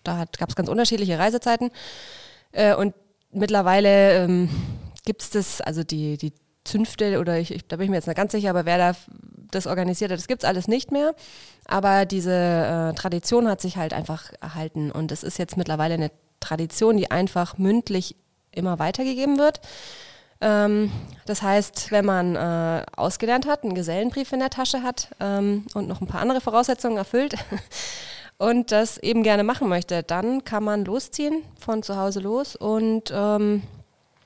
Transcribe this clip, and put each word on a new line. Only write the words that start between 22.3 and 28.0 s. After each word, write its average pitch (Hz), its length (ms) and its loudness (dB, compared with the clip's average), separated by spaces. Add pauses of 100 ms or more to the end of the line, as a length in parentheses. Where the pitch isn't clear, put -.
äh, 165 480 -2 (120)
ausgelernt 233 500 0
hat, 294 180 -2
einen 190 100 -2
Gesellenbrief 202 580 -2
in 262 80 -2
der 262 100 0
Tasche 254 320 -4
hat, 247 260 -6 (120)
ähm, 202 540 0
und 202 140 -4
noch 185 120 -8
ein 185 60 -4
paar 180 140 -6
andere 254 200 0
Voraussetzungen 240 580 0
erfüllt 262 360 -2 (520)
<laughs> - 520 -16